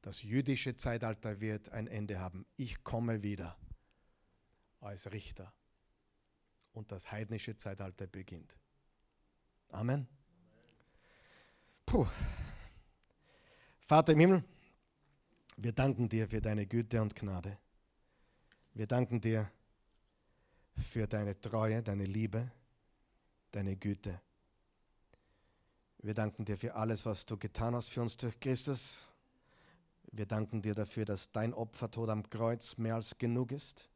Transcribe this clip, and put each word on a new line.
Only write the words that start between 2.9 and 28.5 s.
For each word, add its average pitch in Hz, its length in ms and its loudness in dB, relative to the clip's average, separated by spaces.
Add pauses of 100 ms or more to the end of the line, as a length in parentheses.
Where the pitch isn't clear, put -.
wieder 98 360 -4 (1200)
als 101 320 -12
Richter. 95 420 -12 (1160)
Und 110 200 -12
das 95 200 -12
heidnische 107 460 -6
Zeitalter 98 500 -8
beginnt. 92 500 -14 (1120)
Amen. 123 380 -2 (1800)
Puh. 175 220 6 (1700)
Vater 160 320 10
im 151 60 10
Himmel, 180 240 10 (1120)
wir 113 160 -2
danken 127 360 4
dir 110 180 2
für 107 140 0
deine 107 240 0
Güte 113 360 2
und 104 140 0
Gnade. 98 440 -6 (1120)
Wir 107 140 -2
danken 120 340 4
dir 110 300 2 (1200)
für - 300 -2
deine 101 340 -2
Treue, 110 440 2
deine 101 220 0
Liebe, 110 460 0 (1000)
deine 98 260 -2
Güte. 98 420 -4 (1800)
Wir 104 160 -4
danken 107 280 0
dir 101 140 -2
für 117 160 -6
alles, 110 320 0
was 107 220 -4
du 107 100 -4
getan 113 380 -2
hast 120 140 -4
für - 120 -4
uns 117 160 -2
durch 120 220 -4
Christus. 127 680 -4 (1040)